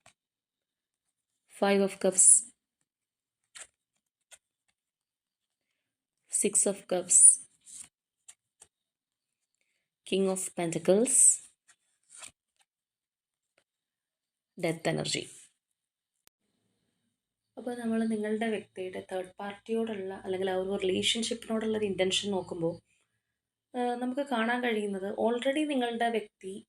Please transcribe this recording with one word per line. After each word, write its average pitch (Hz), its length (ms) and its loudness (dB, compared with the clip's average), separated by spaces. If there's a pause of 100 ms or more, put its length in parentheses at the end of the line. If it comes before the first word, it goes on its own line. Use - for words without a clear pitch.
(1500)
Five 202 280 4
of 196 180 0
Cups, 185 260 4 (4000)
Six - 340 2
of 196 200 -4
Cups, 180 320 2 (3000)
King 190 220 0
of 185 140 -4 (100)
Pentacles, 175 600 0 (3500)
Death 165 280 -4
energy. 156 380 -2 (2250)
അപ്പോൾ 240 200 -10
നമ്മൾ 226 280 -2
നിങ്ങളുടെ 220 420 -2
വ്യക്തിയുടെ 190 540 -6
തേർഡ് 185 340 -8
പാർട്ടിയോടുള്ള 202 800 -6
അല്ലെങ്കിൽ 190 360 -4
ആ 185 40 -2
ഒരു 190 220 -4
റിലേഷൻഷിപ്പിനോടുള്ള 220 1000 -2
ഒരു 214 60 -4
ഇൻറ്റൻഷൻ 190 460 -2
നോക്കുമ്പോൾ, 175 420 -4 (1000)
ആ, 247 60 -6 (140)
നമുക്ക് 254 320 -4
കാണാൻ 240 340 0
കഴിയുന്നത് 208 540 -2
already 247 500 0
നിങ്ങളുടെ 240 440 -2
വ്യക്തി 208 440 -6 (160)